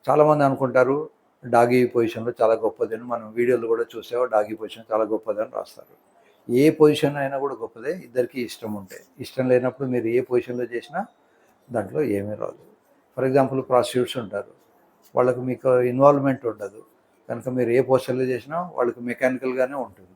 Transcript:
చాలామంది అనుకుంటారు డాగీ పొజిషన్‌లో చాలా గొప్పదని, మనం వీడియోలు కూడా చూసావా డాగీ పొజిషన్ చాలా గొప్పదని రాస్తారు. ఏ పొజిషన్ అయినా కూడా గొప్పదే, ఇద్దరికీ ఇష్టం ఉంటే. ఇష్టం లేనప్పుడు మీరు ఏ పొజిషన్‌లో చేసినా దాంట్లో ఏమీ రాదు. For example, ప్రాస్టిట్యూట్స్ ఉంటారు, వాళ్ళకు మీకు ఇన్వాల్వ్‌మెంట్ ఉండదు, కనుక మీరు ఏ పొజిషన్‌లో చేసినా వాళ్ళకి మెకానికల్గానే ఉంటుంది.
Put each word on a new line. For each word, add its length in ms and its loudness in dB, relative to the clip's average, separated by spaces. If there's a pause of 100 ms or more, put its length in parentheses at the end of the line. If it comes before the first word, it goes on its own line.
చాలామంది 400 4
అనుకుంటారు 520 2 (480)
డాగీ 420 4
పొజిషన్‌లో 480 -2
చాలా 200 4
గొప్పదని, 500 -4
మనం 280 -8
వీడియోలు 340 0
కూడా 200 0
చూసావా 400 -4
డాగీ 280 0
పొజిషన్ 340 -12
చాలా 160 0
గొప్పదని 500 -4
రాస్తారు. 400 -12 (540)
ఏ 220 4
పొజిషన్ 460 4
అయినా 220 -4
కూడా 160 -4
గొప్పదే, 460 -10
ఇద్దరికీ 420 -4
ఇష్టం 320 -8
ఉంటే. 240 -12 (200)
ఇష్టం 300 -6
లేనప్పుడు 400 0
మీరు 200 -2
ఏ 140 0
పొజిషన్‌లో 460 -4
చేసినా 340 -8 (680)
దాంట్లో 320 -4 (100)
ఏమీ 260 -4
రాదు. 260 -10 (540)
For 80 -2
example, 380 2
ప్రాస్టిట్యూట్స్ 560 0
ఉంటారు, 340 -8 (600)
వాళ్ళకు 260 2
మీకు 300 -2 (140)
ఇన్వాల్వ్‌మెంట్ 600 4
ఉండదు, 340 -8 (480)
కనుక 200 -8
మీరు 220 0
ఏ 120 4
పొజిషన్‌లో 420 2
చేసినా 340 -6 (140)
వాళ్ళకి 280 -2
మెకానికల్గానే 760 -2
ఉంటుంది. 400 -12